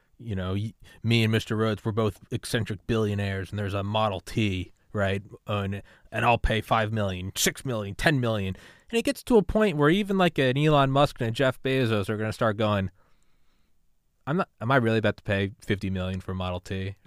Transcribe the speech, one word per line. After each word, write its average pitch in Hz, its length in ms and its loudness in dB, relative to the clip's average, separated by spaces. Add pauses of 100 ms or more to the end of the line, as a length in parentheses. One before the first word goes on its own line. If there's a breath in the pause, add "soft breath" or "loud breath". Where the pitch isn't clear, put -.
(200)
you 117 160 -8
know, 92 180 -4
y-, 107 200 -4 (300 soft breath)
me 113 200 4
and 110 80 2
Mister 110 240 0
Rhodes, 107 300 -2
we're 113 60 -2
both 107 280 -2 (120)
eccentric 110 560 -6
billionaires, 101 640 -2
and 104 80 -6
there's 101 140 -4
a 98 100 -4
Model 104 380 -2
T, 95 520 -4 (200)
right? 98 300 0 (240)
And, 101 340 -4 (300 soft breath)
and 113 140 -2
I'll 117 120 4
pay 110 240 0
five 110 320 0
million, 95 420 -4
six - 300 -2
million, 107 300 -6
ten 151 240 2
million. 107 360 -2 (340 soft breath)
And 233 100 -2
it 233 60 0
gets 277 180 -2
to 240 140 6
a 202 60 6
point 214 340 2
where 147 120 6
even, 196 280 2
like, 175 200 2
an 131 200 2
Elon 143 340 4
Musk 139 300 2
and 113 80 -2
a - 40 -2
Jeff 131 300 0
Bezos 117 460 0
are 107 80 -2
gonna 110 160 -2
start 110 240 0
going, 104 340 0 (1400)
"I'm 156 100 -2
not, 190 120 -2 (100)
am 113 120 -2
I 139 60 6
really 113 200 4
about 107 200 2
to - 60 -20
pay 98 360 0
fifty 98 300 -2
million 92 320 -4
for - 100 -8
a 92 40 -6
Model 92 240 -4
T?" 95 360 -8 (120)